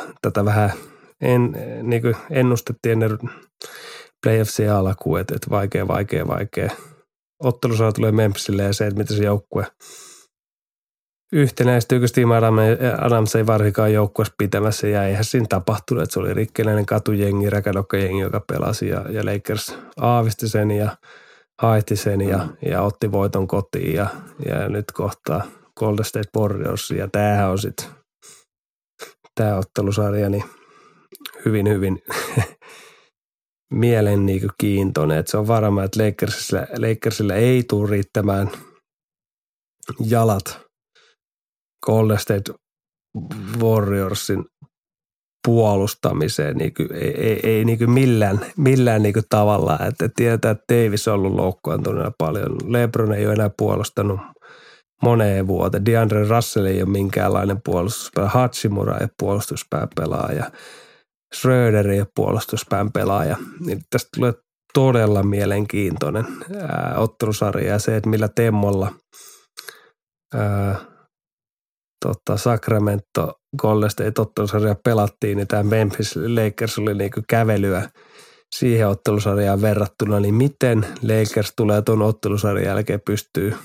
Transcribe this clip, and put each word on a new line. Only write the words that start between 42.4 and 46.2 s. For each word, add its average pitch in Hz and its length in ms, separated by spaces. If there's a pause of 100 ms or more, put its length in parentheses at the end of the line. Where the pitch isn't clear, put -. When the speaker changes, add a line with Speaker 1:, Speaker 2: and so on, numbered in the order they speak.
Speaker 1:
Warriorsin 101 840 (1000)
puolustamiseen 95 1120